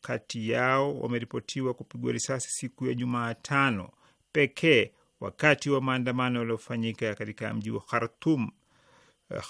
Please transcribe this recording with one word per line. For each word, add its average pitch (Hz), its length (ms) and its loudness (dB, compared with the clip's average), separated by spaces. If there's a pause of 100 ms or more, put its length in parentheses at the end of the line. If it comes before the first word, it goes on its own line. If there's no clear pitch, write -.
kati 117 480 -6
yao 131 500 2
wameripotiwa 120 720 -4
kupigwa 123 380 -6
risasi 131 400 -4
siku 127 360 -6
ya 127 60 0
Jumatano 120 960 0 (420)
pekee 143 600 4 (280)
wakati 143 500 2
wa 135 120 2
maandamano 127 580 0
yaliyofanyika 113 760 -4
katika 110 380 -8
mji 110 180 -4
wa 107 100 -4
Khartoum, 120 720 0 (800)
eh, - 180 -6